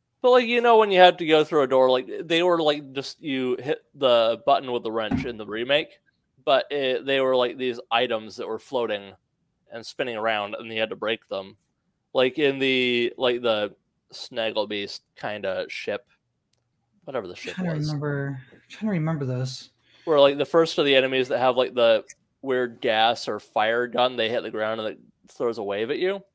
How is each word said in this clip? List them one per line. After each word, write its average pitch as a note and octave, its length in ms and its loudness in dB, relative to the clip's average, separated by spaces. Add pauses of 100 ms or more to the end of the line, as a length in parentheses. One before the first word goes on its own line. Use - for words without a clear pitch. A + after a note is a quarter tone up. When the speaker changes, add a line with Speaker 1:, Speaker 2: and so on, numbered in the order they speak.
(220)
Speaker 1:
But, B3 80 4
like, B3+ 160 6
you A#3+ 140 0
know, A#3 180 6
when G#3+ 140 4
you F#3 80 6
had F3+ 180 8
to E3+ 80 -6
go D#3 160 6
through D3+ 200 0
a C3 40 2
door, C3 240 4
like, B2+ 180 0 (160)
they E3 200 0
were, F3 180 2
like, D3 300 -2
just, C3+ 280 -10
you C3 380 -4
hit B2 220 -6 (120)
the A#2 540 2
button C#3 240 2
with A#2+ 140 -4
the A2+ 80 -6
wrench A2+ 320 -4
in B2 120 -8
the G#2+ 80 -12
remake, B2 540 -2 (460)
but C#3 260 2
it, C3 340 -2
they C3+ 160 0
were, C3 140 2
like, B2 240 0
these B2+ 220 -4 (100)
items A2+ 460 -2
that A2 100 -10
were A2 140 -8
floating G#2 540 -6 (580)
and A2+ 120 -14
spinning B2 320 -8
around, G#2+ 380 -2
and A2+ 180 -12
you A2 60 -6
had A2 120 -2
to G2 60 -10
break A2 320 -6
them. G2 280 -10 (580)
Like, B2+ 240 2
in C#3 220 0
the, B2+ 580 0
like, B2 240 0
the G#2+ 320 -2 (380)
Snagglebeast G#2+ 880 -6 (160)
kinda G2 520 -6
ship, - 400 -8 (960)
whatever B2 240 -8
the - 80 -14
ship - 200 -12
Speaker 2:
Trying F#3 100 -6
to E3+ 80 -4
Speaker 1:
was. D3+ 200 -4
Speaker 2:
remember, C#3 460 -6 (280)
trying - 200 -8
to - 40 -2
remember D#3 320 -2
those. B2+ 460 -6 (360)
Speaker 1:
Where, D#3 140 4
like, C#3+ 160 6
the C#3+ 80 0
first E3 340 2
of D#3+ 60 4
the C#3 120 4
enemies C3 320 2
that A2+ 100 -2
have, B2 180 2
like, B2 180 0
the A#2 300 4 (380)
weird B2+ 380 -2
gas A2+ 480 2
or G#2+ 100 -6
fire A2+ 480 -2
gun, B2 300 0
they A2+ 120 0
hit A#2+ 140 -2
the A2+ 80 -10
ground A2 300 -4
and A2 100 -6
it - 80 -12 (320)
throws A#2 280 -4
a A2+ 40 -6
wave G2+ 280 -4
at D3+ 80 -4
you. F#3+ 220 -4 (140)